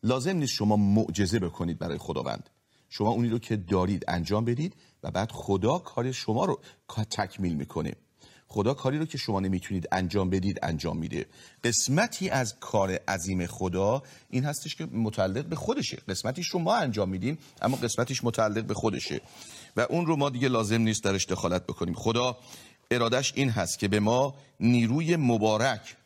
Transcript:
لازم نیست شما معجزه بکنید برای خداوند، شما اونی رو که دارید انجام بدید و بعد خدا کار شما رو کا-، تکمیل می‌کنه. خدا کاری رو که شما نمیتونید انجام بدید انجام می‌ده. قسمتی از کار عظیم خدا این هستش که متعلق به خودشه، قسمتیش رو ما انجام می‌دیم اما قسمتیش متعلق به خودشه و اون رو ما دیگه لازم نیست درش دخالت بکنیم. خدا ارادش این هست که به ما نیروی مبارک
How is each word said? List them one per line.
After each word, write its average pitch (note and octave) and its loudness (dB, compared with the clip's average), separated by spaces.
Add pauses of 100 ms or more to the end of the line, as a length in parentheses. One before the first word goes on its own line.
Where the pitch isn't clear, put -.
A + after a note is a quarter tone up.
لازم C3 2
نیست C#3+ 0
شما G#2 2
معجزه G2+ 4
بکنید E2+ -2
برای E2+ -4
خداوند، C#2+ -6 (380)
شما G#2+ 0
اونی A#2 0
رو A2+ 0
که G#2+ -2
دارید F#2 0
انجام F2+ 0
بدید B2+ -2 (280)
و - -6
بعد G2+ -2
خدا G#2 2
کار B2+ -4
شما B2 -2
رو - 0 (280)
کا-، - -4
تکمیل F#2 -2
می‌کنه. D2+ -4 (560)
خدا G#2+ 0
کاری C3+ -2
رو D#3+ -2
که C#3+ -8
شما G2+ -2
نمیتونید F#2+ -2
انجام F#2 0
بدید F#2+ 0
انجام E2 -4
می‌ده. D#2+ -6 (380)
قسمتی E3 0
از B2 -2
کار F#2+ 0 (160)
عظیم F#2 -2
خدا F#2+ 0 (280)
این B2+ 0
هستش D3+ -6
که D#3+ -8
متعلق G#2+ -2
به E3 -6
خودشه، - -2 (120)
قسمتیش C3 -4
رو F#3 -2
ما F3 2
انجام A2+ 0
می‌دیم G2 -4 (240)
اما C3+ 2
قسمتیش B2 -2
متعلق A2 0
به A2 -4
خودشه C#2+ -2 (560)
و - 2
اون E3 2
رو D#3+ 2
ما C#3+ 2
دیگه B2+ 0
لازم A2+ 2
نیست A2 2
درش G2 2
دخالت F2+ 0
بکنیم. E2+ -4
خدا A#2+ 0 (540)
ارادش B2 2
این C3+ 4
هست G2+ -2
که G#2 0
به G#2 4
ما B2+ 4 (260)
نیروی B2 4
مبارک A2+ 2